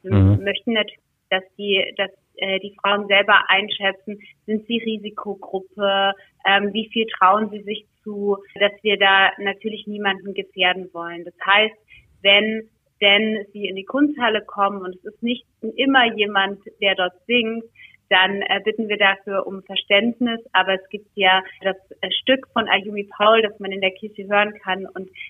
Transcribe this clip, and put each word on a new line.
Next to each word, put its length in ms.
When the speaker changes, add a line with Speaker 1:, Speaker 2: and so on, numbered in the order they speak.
Speaker 1:
wir 120
Speaker 2:
Mhm. 280
Speaker 1:
möchten 300
natürlich, 260
dass 120
die, 260
dass, 140
äh, 240
die 200
Frauen 280
selber 400
einschätzen, 680
sind 200
sie 120
Risikogruppe, 1400
ähm, 260
wie 180
viel 160
trauen 320
sie 120
sich 240
zu, 360
dass 140
wir 160
da 400
natürlich 480
niemanden 460
gefährden 600
wollen. 300
Das 100
heißt, 320
wenn 460
denn 520
sie 140
in 100
die 80
Kunsthalle 560
kommen 400
und 140
es 100
ist 180
nicht 220
immer 380
jemand, 460
der 140
dort 180
singt, 380
dann, 340
äh, 220
bitten 240
wir 80
dafür 500
um 180
Verständnis. 760
Aber 220
es 160
gibt 240
ja 280
das, 140
äh, 120
Stück 400
von 160
Ayumi 480
Paul, 260
das 160
man 140
in 80
der 100
Kirche 380
hören 340
kann 320
und 160